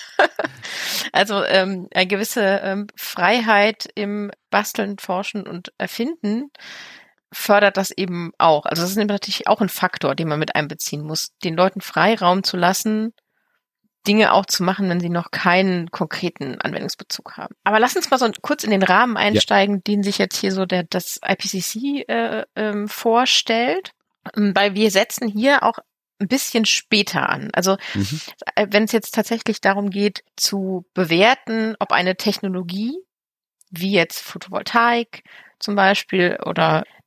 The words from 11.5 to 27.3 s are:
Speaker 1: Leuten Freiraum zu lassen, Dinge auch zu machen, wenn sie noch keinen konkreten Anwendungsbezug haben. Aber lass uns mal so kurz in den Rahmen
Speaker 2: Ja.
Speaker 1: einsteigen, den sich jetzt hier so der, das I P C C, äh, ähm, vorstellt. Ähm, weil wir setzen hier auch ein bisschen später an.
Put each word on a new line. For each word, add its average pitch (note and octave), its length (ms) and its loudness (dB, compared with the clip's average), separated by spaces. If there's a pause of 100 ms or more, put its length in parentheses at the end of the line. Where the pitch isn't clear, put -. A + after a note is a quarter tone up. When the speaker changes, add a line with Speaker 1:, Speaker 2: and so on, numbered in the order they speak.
Speaker 1:
Leuten F#3 280 0
Freiraum F#3+ 640 2
zu - 120 -2
lassen, G#3+ 560 0 (960)
Dinge G#3 260 6
auch G3 140 4
zu - 160 -2
machen, F#3+ 260 0
wenn F3+ 120 0
sie E3+ 80 -4
noch F3 240 -4
keinen F3+ 580 2
konkreten - 680 -6
Anwendungsbezug - 760 -8
haben. - 180 -14 (100)
Aber G#3+ 160 4
lass B3 160 2
uns F4+ 140 -2
mal C4+ 80 4
so A#3+ 120 2 (100)
kurz - 240 -4
in A3 60 -2
den G3 140 4
Rahmen G#3+ 320 4
Speaker 2:
Ja. - 40 -2
Speaker 1:
einsteigen, G3+ 640 2
den G#3 200 0
sich G3 140 -2
jetzt G3 200 -2
hier F#3+ 160 -2
so F#3+ 120 -2
der, F3+ 200 -2
das - 440 -6
I G3 60 0
P - 140 -6
C F#3+ 120 -4
C, C4+ 480 -4
äh, A3+ 360 -2 (100)
ähm, G#3 340 -4
vorstellt. A#3+ 1000 0 (460)
Ähm, G#3 180 2
weil G3 200 2
wir G#3 160 4
setzen G3 380 0
hier A#3 340 2
auch A3+ 160 0 (400)
ein G3+ 100 -2
bisschen B3 360 0
später G3+ 640 0
an. - 240 -4